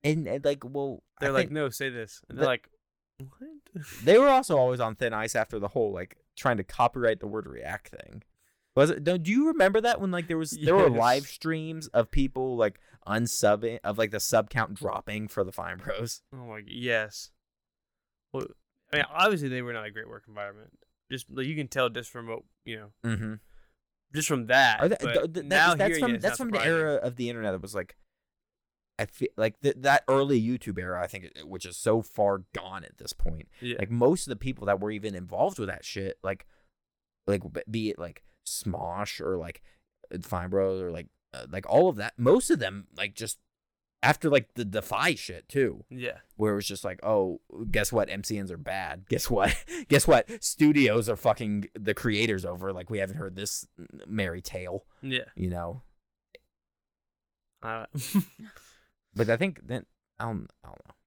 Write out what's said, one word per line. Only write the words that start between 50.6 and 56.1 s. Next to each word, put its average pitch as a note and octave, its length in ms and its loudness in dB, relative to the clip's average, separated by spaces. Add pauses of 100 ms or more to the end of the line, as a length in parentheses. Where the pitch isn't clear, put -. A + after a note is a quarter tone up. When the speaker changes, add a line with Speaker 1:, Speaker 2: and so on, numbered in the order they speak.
Speaker 1:
are G#2+ 80 2
fucking G#2 500 0 (100)
the G#2 180 -2
creators G#2 500 0
over. F2+ 260 -6
Like, F2+ 200 -10
we G#2+ 80 -2
haven't G2 180 -2
heard F#2+ 180 -8
this - 320 -8 (400)
merry F#2 340 -4
tale." F#2 440 -10 (160)
Speaker 2:
Yeah. B2+ 240 -4 (100)
Speaker 1:
You F2+ 140 -2
know? F2 320 -8 (1800)